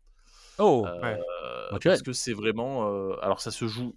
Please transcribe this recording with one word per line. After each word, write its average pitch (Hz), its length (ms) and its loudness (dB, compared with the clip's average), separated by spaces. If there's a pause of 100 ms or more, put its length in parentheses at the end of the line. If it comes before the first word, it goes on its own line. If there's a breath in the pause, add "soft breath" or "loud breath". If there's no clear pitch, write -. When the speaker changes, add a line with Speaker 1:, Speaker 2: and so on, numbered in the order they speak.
(580 soft breath)
Speaker 1:
Oh, 147 300 6
Speaker 2:
Euh, 87 160 -6
Speaker 3:
ouais. 110 180 -2 (520)
Speaker 1:
Ok. 101 120 -2
Speaker 2:
parce 170 160 6
que 131 140 -6
c'est - 180 -4
vraiment, 110 580 0
euh, 98 300 -2
alors, - 220 0
ça 117 80 -8
se 113 180 -4
joue 117 280 -6